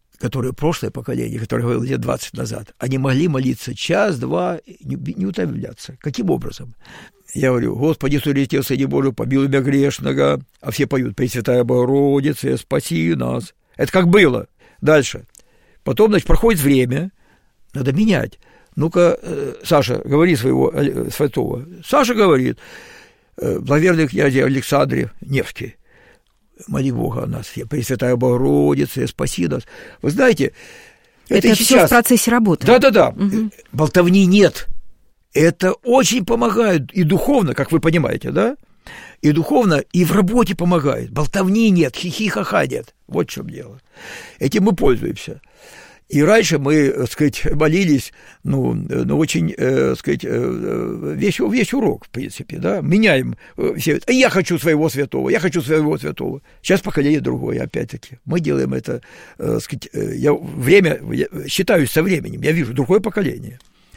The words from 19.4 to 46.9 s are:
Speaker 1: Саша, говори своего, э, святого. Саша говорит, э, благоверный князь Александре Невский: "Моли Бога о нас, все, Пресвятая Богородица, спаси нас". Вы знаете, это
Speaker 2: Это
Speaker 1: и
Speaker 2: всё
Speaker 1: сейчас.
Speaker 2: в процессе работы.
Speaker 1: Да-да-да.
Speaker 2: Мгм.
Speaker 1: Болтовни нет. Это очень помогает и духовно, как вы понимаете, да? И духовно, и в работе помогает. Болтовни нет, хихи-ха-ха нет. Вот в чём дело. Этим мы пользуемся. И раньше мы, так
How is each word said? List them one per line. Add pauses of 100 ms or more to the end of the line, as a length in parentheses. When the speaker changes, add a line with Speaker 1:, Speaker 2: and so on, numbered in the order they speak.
Speaker 1:
Саша,
говори
своего,
э,
святого. (180)
Саша
говорит, (800)
э,
благоверный
князь
Александре
Невский: (920)
"Моли
Бога
о
нас,
все,
Пресвятая
Богородица,
спаси
нас". (380)
Вы
знаете, (760)
это
Speaker 2:
Это
Speaker 1:
и
Speaker 2:
всё
Speaker 1:
сейчас.
Speaker 2:
в
процессе
работы.
Speaker 1:
Да-да-да.
Speaker 2:
Мгм. (200)
Speaker 1:
Болтовни
нет. (680)
Это
очень
помогает
и
духовно,
как
вы
понимаете,
да? (640)
И
духовно,
и
в
работе
помогает.
Болтовни
нет,
хихи-ха-ха
нет. (140)
Вот
в
чём
дело. (580)
Этим
мы
пользуемся. (680)
И
раньше
мы,
так